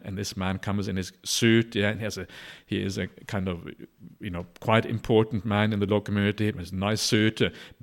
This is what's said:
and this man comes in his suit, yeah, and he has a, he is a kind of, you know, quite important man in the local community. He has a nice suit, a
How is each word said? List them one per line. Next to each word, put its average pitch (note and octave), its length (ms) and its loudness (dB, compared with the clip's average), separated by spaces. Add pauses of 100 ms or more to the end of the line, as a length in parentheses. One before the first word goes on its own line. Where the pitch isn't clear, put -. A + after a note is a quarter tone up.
and G2 140 -8
this - 180 -6
man F#2 220 -2
comes G2+ 280 -2
in F#2+ 100 -4
his F#2 160 -6 (120)
suit, A#2 500 4
yeah, G#2 140 2
and G#2 100 -2
he A2+ 60 -6
has G2 140 -6
a, F2+ 80 -8 (400)
he G2+ 160 -2
is G2 160 -4
a F#2 80 -4 (200)
kind F#2+ 220 -4
of, E2+ 180 -6 (540)
you G#2+ 80 -8
know, F2 160 -6 (160)
quite A2+ 240 4
important A2 640 2
man G#2+ 260 2
in G#2 80 -2
the G2+ 60 0
local G2+ 160 2
community. G#2 500 0
He F2+ 60 -8
has F2 140 -10
a F#2+ 40 -6
nice G#2 240 0
suit, G#2+ 400 4
a F#2 120 2 (300)